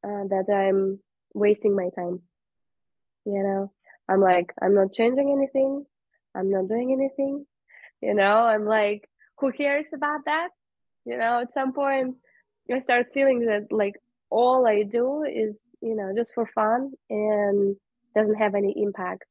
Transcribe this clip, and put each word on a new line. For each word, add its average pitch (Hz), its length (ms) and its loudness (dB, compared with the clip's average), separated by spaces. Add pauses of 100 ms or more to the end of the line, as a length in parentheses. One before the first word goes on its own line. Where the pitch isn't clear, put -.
uh, 202 240 -6
that 190 240 0
I'm 196 480 2 (340)
wasting 208 420 2
my 180 200 -2
time. 180 260 -8 (1000)
You 202 180 -4
know, 196 300 -4 (360)
I'm 190 120 2
like, 180 400 4
"I'm 202 140 2
not 196 180 2
changing 254 380 0
anything. 277 560 -2 (480)
I'm 196 160 -2
not 190 180 0
doing 247 240 -2
anything." 277 540 -4 (540)
You 208 140 -2
know, 202 240 4
I'm 214 280 2
like, 208 420 0 (300)
"Who 269 140 0
cares 285 400 -2
about 294 340 -6
that?" 320 240 -2 (540)
You 240 120 -8
know, 240 240 0
at 247 120 -10
some 262 200 -2
point, 269 440 -2 (560)
I 262 80 -2
start 247 320 0
feeling 262 340 2
that, 208 260 -2
like, 208 240 -2 (340)
all 247 360 4
I 214 160 4
do 247 420 -2
is, 220 300 -4 (260)
you 226 140 -4
know, 196 220 -6
just 233 180 -4
for 226 120 -2
fun 233 460 0 (180)
and 208 680 0 (380)
doesn't 214 220 2
have 208 180 0
any 202 180 0 (100)
impact. 190 480 -6